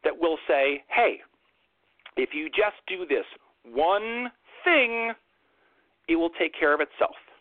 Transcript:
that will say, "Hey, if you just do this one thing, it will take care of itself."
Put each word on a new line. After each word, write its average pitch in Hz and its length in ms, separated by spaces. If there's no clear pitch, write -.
that 151 140
will 165 200
say, 143 400
"Hey, 214 340
if 131 180
you 151 160
just 208 280
do 180 180
this 131 200
one 208 680
thing, 233 500
it 165 80
will 165 160
take 165 220
care 147 200
of 151 80
itself." 104 360